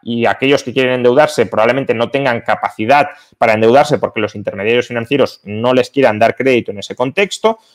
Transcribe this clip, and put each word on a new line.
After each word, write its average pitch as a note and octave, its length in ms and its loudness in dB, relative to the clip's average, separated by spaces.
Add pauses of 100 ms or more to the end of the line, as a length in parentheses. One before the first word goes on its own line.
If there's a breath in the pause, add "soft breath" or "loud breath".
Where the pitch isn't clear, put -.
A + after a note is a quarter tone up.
y A#2 240 -2
aquellos C3+ 380 0
que B2 80 -10
quieren B2+ 220 0
endeudarse B2 520 2
probablemente A#2 480 0
no A2+ 160 -2
tengan C3 300 -2
capacidad A2+ 720 -2 (280 loud breath)
para A#2 140 2
endeudarse A#2 460 4
porque - 220 -4
los G#2 140 -4
intermediarios G#2+ 540 -4
financieros A#2+ 560 -2
no A2 300 -2
les B2+ 160 0
quieran A#2 280 0
dar A2+ 160 2
crédito B2 380 0
en G2+ 80 -12
ese - 160 -14
contexto. G3 640 -2 (140 soft breath)